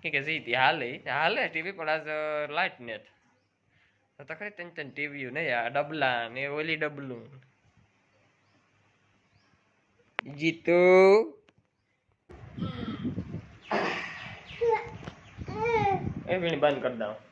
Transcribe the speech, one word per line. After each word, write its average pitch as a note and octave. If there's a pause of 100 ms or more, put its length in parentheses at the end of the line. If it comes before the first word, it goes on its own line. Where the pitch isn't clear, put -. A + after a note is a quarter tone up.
કે, E3
કે D3
જી, D#3
તી A#2
હાલે, C3
ઈ C#3+
હાલે E3+
ટી D#3+
વી, F3+
પણ E3
આજ D#3 (480)
લાઇટ F3
નેત. A2+ (1120)
તો D3
તખરે D#3+
ત્રણ F3
ત્રણ D#3
ટી C#3+
વી C#3+
ને C#3
આ A#2+
ડબલા C#3
ને C3
ઓલી D#3
ડબલું. C#3 (3000)
જીતુ. E3 (4000)
એ F3
વીણી E3+
બંધ C#3+
કર B2
દઉં. A2 (160)